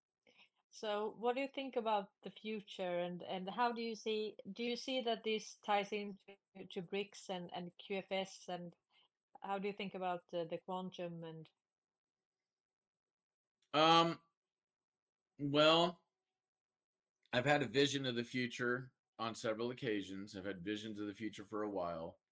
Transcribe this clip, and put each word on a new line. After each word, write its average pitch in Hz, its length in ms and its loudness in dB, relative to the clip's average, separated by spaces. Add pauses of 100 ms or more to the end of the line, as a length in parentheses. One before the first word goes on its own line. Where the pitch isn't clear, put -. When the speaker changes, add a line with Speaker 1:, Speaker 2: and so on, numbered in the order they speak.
(720)
Speaker 1:
So 208 480 -4
what 240 160 2
do 269 60 0
you 269 60 0
think 269 300 -6
about 214 320 0 (140)
the 190 60 -8
future, 190 720 -4
and, 175 240 -4
and 185 260 -4
how 240 220 2
do 226 100 -4
you 226 140 -4
see, 214 400 -2 (180)
do 233 100 -6
you 240 140 0
see 262 240 -2
that 226 220 0
this 220 420 -2
ties 202 260 2
into 202 240 -4 (580)
to 196 80 -6
brics 202 480 -6
and, 180 260 -6
and 175 240 -8
Q 202 180 -6
F 190 140 -6
S, 190 360 -6
and 175 240 -8 (680)
how 196 160 -4
do 196 100 -2
you 202 60 -4
think 196 220 -8
about 185 260 -2 (100)
the, 170 180 -2
the 175 80 -4
quantum 180 640 -8
and 160 260 -12 (2250)
Speaker 2:
Um, 165 460 8 (1200)
well, 156 640 8 (1300)
I've 123 120 4
had 147 160 6
a 120 60 0
vision 135 380 2
of 120 100 0
the 120 80 0
future 123 680 -2 (300)
on 113 160 -4
several 117 360 -2
occasions. 101 640 -4
I've 92 100 -8
had 92 180 -6
visions 107 360 -4
of 104 80 -4
the 101 60 -6
future 104 360 -8
for 107 140 -4
a 107 60 -2
while. 85 480 -4 (140)